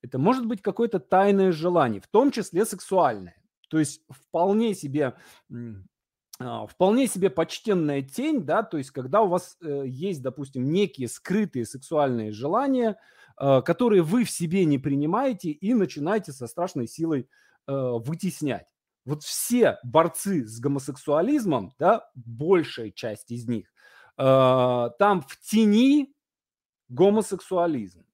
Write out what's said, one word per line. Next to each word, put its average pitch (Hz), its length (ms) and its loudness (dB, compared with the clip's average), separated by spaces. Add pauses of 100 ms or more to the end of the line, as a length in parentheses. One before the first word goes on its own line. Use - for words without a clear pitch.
это 127 160 -6
может 233 280 2
быть 220 160 -6
какое-то 220 380 -2
тайное 190 520 4
желание, 151 480 0
в - 80 -20
том 262 220 4
числе 190 360 -2
сексуальное. 135 720 -2 (340)
То 156 80 0
есть - 320 -2
вполне 196 640 0
себе, 139 400 -4 (360)
м, 117 380 -14 (520)
а, 113 260 -8
вполне 220 420 4
себе 190 220 0
почтенная 156 720 -2
тень, 254 420 -4
да, 170 200 0
то 160 140 -8
есть 135 140 -8
когда 139 300 0
у 196 60 2
вас, 175 340 -4
э, 143 240 -6
есть, 139 360 -6
допустим, 135 500 -6
некие 170 360 0
скрытые 180 580 -4
сексуальные 131 640 -2
желания, 220 680 -2 (420)
э, 135 220 4
которые 196 400 4
вы 202 220 2
в - 60 -4
себе 170 360 0
не 143 120 2
принимаете 165 720 -2
и 202 240 -2
начинаете 185 580 -2
со 123 160 -10
страшной 165 400 -4
силой, 156 400 -4 (400)
э, 139 60 -6
вытеснять. 131 920 -4 (400)
Вот 147 180 -6
все 226 600 0
борцы 160 640 0
с 113 140 -16
гомосексуализмом, 143 1160 -2
да, 202 360 0
большая 123 800 -2
часть - 400 -10
из 117 160 -8
них, 113 180 -4 (520)
э, 127 800 4
там 196 240 4
в - 200 -18
тени 240 720 4 (760)
гомосексуализм. 170 1200 0